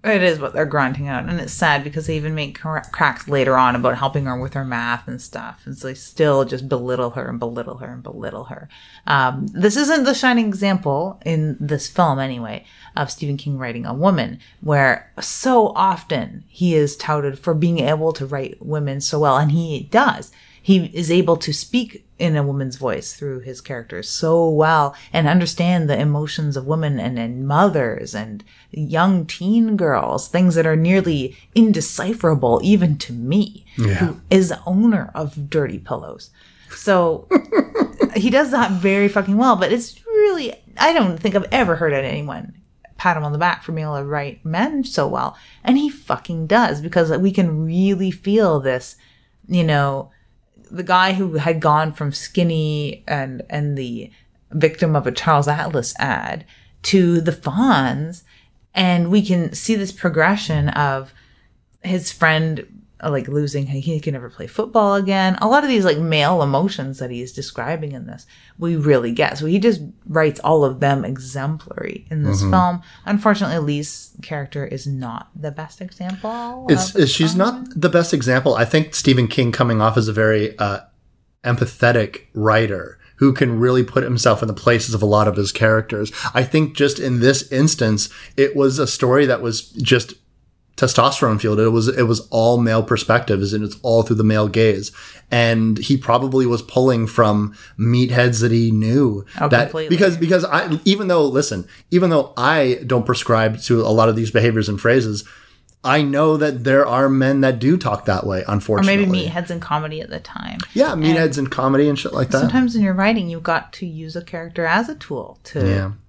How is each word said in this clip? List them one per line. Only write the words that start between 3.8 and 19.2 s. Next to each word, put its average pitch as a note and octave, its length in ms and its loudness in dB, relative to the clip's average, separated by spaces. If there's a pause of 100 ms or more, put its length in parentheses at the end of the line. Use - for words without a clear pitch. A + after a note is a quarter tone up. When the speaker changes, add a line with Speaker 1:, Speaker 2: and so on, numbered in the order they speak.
Speaker 1:
helping C3+ 260 -2
her B2+ 120 -6
with B2+ 180 -8
her C3+ 100 -6
math A#2+ 420 -6
and B2+ 160 -12
stuff. - 420 -16
And C3+ 140 -14
so - 80 -14
they C3 80 -10
still C#3 500 0
just B2+ 240 -8
belittle B2 420 -4
her B2+ 180 -8
and A#2+ 100 -8
belittle A#2+ 380 -8
her B2+ 100 -16
and B2 160 -16
belittle A#2 440 -12
her. C3 220 -18 (380)
Um, C3+ 460 0
this G#3 240 2
isn't D4 260 2
the C4 120 2
shining A#3 340 2
example F#3 760 -2
in D#3 360 -2
this D3 260 -4
film E3+ 320 0
anyway B2 460 -8 (320)
of C#3 160 -4
Stephen C#3+ 240 -6
King C#3+ 220 -6
writing A#2+ 280 -8
a - 80 -6
woman, D3+ 460 0 (200)
where C#3 600 2
so B3 480 2
often F3 800 -4
he F3 260 0
is D3 220 2
touted C#3+ 420 -4
for E3+ 160 -2
being E3+ 240 0
able D3+ 360 0
to C#3 120 -8
write C3+ 340 -10
women C#3+ 400 -6
so D3 200 -2